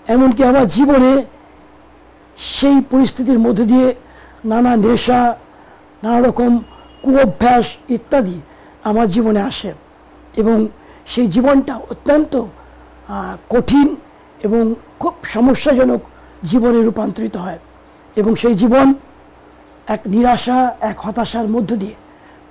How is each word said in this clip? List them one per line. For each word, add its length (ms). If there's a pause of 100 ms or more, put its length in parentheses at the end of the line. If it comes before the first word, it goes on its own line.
এমনকি 360
আমার 240
জীবনে 560 (1120)
সেই 440 (100)
পরিস্থিতির 480
মধ্যে 260
দিয়ে 300 (500)
নানা 300
নেশা, 640 (640)
নানা 240
রকম 320 (420)
কুঅভ্যাস 760 (120)
ইত্যাদি 520 (420)
আমার 260
জীবনে 320
আসে 320 (640)
এবং 300 (420)
সেই 180
জীবনটা 480
অত্যন্ত, 720 (600)
আহ, 300 (120)
কঠিন 460 (480)
এবং 320 (240)
খুব 140 (100)
সমস্যাজনক 800 (420)
জীবনে 400
রূপান্তরিত 540
হয়। 220 (560)
এবং 200
সেই 200
জীবন 380 (920)
এক 180
নিরাশা, 760
এক 180
হতাশার 500
মধ্য 260
দিয়ে 180 (580)